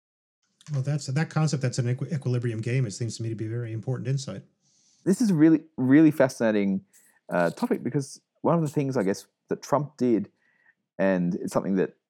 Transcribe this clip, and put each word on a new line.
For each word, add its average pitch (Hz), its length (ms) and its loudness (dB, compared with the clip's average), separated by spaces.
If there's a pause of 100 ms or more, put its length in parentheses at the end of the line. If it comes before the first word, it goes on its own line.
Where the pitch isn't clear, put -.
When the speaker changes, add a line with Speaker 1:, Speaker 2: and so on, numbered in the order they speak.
(720)
Speaker 1:
Well, 139 100 -2
that's, 143 260 -4
that 156 220 -2
concept, 156 320 0
that's 123 160 -2
an 120 120 0
equi-, 131 240 -4
equilibrium 120 480 -2
game, 120 240 0
it 101 60 -4
seems 110 260 -8
to 113 60 -8
me 113 60 -4
to 113 60 -6
be 110 120 -8
a - 20 -8
very 117 240 -6
important 113 340 -6
insight. 127 360 -6 (600)
Speaker 2:
This 190 140 2
is 220 120 2
a - 20 4
really, 156 260 6 (160)
really 143 360 6
fascinating, 107 680 2 (480)
uh, 87 220 2
topic - 340 -4
because 135 380 -4 (180)
one 147 160 2
of 170 60 2
the 151 80 -2
things, 135 260 -2
I 120 80 0
guess, 95 220 -2 (240)
that - 120 -4
Trump 139 360 -4
did, 113 320 0 (680)
and 90 380 0
it's - 160 -8
something - 240 -2
that 87 200 0 (140)